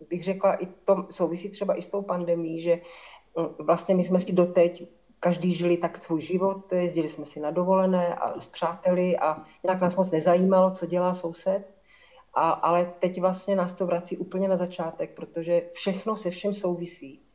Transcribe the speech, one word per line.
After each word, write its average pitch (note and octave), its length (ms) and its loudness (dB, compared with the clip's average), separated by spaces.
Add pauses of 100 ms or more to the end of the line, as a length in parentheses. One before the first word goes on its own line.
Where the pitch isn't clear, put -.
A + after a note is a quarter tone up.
bych E3+ 160 -6
řekla, F#3+ 300 2
i F#3 120 -4
to - 440 0
souvisí F3 400 -2
třeba G3 280 -2
i F3+ 40 -8
s - 60 -14
tou G3+ 140 -4
pandemií, E3+ 580 -2
že, E3+ 200 2 (580)
mm, E3 80 -2 (120)
vlastně E3 360 0
my F3+ 100 2
jsme F#3 160 2
si F#3+ 120 -2
doteď F3 560 2 (320)
každý F3 340 2
žili F3 220 2
tak E3+ 260 -6
svůj D#3+ 180 -2
život, F#3+ 520 -2
jezdili E3 360 0
jsme D3 160 -10
si - 160 -12
na D3+ 100 -4
dovolené F3+ 640 2
a - 260 -4
s - 60 -10
přáteli F3+ 720 0
a - 280 -2 (200)
nějak F#3 160 0
nás F3+ 160 2
moc F#3 140 2
nezajímalo, F#3 600 6
co F#3 160 -6
dělá F3+ 280 0
soused. F#3+ 680 -4 (540)
A, D#3+ 160 4
ale F3 480 2
teď F3+ 220 -2
vlastně F#3 360 0
nás F3+ 180 0
to F#3 120 -2
vrací F3 300 -2
úplně F#3+ 320 -2
na F#3+ 80 2
začátek, F3 580 -6
protože E3+ 480 -2 (100)
všechno G3+ 440 -2
se F3+ 140 -4
vším G3+ 240 -4
souvisí. E3+ 680 -6 (120)